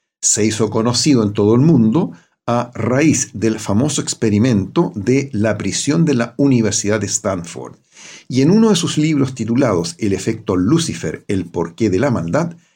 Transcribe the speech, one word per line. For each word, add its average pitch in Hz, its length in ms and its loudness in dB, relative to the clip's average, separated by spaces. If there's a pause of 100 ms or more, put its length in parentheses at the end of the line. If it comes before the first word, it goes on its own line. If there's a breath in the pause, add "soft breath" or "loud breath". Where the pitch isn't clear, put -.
(200)
Se - 240 0
hizo 107 260 0
conocido 117 520 2
en 101 100 0
todo 104 220 4
el 123 60 4
mundo 139 520 4 (340 loud breath)
a 120 280 -2
raíz 127 600 0
del 110 240 -2
famoso 131 420 -2
experimento 113 920 0
de 127 380 -2
la 107 260 0
prisión 143 460 -2
de 147 100 2
la 117 220 -4
Universidad 110 640 0
de 104 60 -4
Stanford. 85 720 -8 (520 loud breath)
Y 131 140 0
en 151 80 4
uno 220 200 6
de 190 60 4
sus 165 200 -2
libros 151 380 0
titulados 110 640 -2
El 104 140 -2
efecto 101 440 -4
Lucifer, 113 720 -2
el 95 180 -4
porqué 87 440 -2
de 92 80 0
la 135 120 0
maldad, 107 460 -4 (200 soft breath)